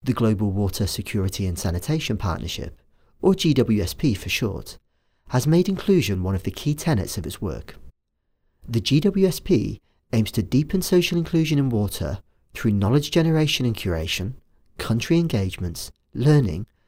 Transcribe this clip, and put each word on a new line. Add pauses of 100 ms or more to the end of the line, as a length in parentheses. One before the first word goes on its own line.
the
Global
Water
Security
and
Sanitation
Partnership, (400)
or
G
W
S
P
for
short, (520)
has
made
inclusion
one
of
the
key
tenets
of
its
work. (920)
The
G
W
S
P (320)
aims
to
deepen
social
inclusion
in
water (340)
through
knowledge
generation
and
curation, (420)
country
engagements, (220)
learning, (220)